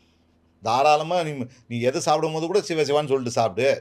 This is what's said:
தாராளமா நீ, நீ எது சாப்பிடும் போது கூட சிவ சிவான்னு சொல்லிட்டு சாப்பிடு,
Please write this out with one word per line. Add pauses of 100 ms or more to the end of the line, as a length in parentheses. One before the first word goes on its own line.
(640)
தாராளமா
நீ, (360)
நீ
எது
சாப்பிடும்
போது
கூட
சிவ
சிவான்னு
சொல்லிட்டு
சாப்பிடு, (140)